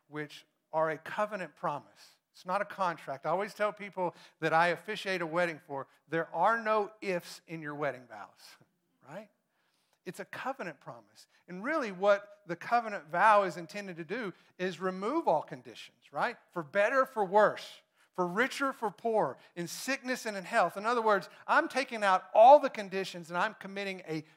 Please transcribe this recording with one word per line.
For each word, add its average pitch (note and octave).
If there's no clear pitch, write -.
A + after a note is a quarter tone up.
which D3
are D#3+
a D#3
covenant G3+
promise. -
It's -
not F#3+
a -
contract. E3
I D#3
always G3
tell G#3
people F#3
that D#3+
I E3
officiate F#3+
a F3
wedding E3
for, C3+
there D#3+
are G#3
no G#3+
ifs F3+
in E3
your D3
wedding C3+
vows, -
<laughs> -
right? F#3+
It's F#3
a G3
covenant A3+
promise. A#2
And F3+
really C4
what G3+
the E3
covenant G#3+
vow G3+
is F3
intended F#3
to E3+
do G3+
is F3+
remove G3+
all D#3
conditions, -
right? G3
For F3
better, G#3
for A3+
worse, F#3+
for F3+
richer, B3
for A3
poor, G3+
in F3
sickness B3+
and G#3
in F#3
health. F3+
In G3+
other A#3+
words, G#3
I'm C#4
taking B3
out F#3
all B3
the C4+
conditions F#3
and F3
I'm G#3
committing G3
a D#3+